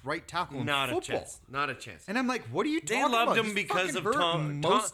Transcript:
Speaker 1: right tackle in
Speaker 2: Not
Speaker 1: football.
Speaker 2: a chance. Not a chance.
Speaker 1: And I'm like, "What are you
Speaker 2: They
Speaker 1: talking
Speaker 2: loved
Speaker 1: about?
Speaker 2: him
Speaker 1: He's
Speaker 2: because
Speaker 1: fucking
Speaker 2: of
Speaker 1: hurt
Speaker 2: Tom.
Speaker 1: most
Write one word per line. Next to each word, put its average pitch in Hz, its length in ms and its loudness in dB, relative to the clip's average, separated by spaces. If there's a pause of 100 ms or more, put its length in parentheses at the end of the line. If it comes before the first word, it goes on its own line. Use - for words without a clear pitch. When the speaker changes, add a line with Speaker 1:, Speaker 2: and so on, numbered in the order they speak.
Speaker 1:
right 156 240 -4
tackle 156 320 -6
in - 80 -2
Speaker 2:
Not 139 240 2
Speaker 1:
football. 339 80 0 (180)
Speaker 2:
a - 20 0
chance. - 200 -10 (100)
Not 139 220 -2
a - 20 -6
chance. - 340 -14
Speaker 1:
And 196 80 -6
I'm 254 120 2
like, 240 240 -2
"What 185 160 0
are - 20 0
you 311 120 0
Speaker 2:
They 233 180 0
Speaker 1:
talking 269 120 4
Speaker 2:
loved 233 200 4
Speaker 1:
about? 202 80 4
Speaker 2:
him 220 60 2
Speaker 1:
He's 214 100 -4
Speaker 2:
because 190 260 0 (120)
Speaker 1:
fucking - 40 -2
Speaker 2:
of 180 60 -4
Speaker 1:
hurt 208 100 2
Speaker 2:
Tom. 160 480 0
Speaker 1:
most 196 320 2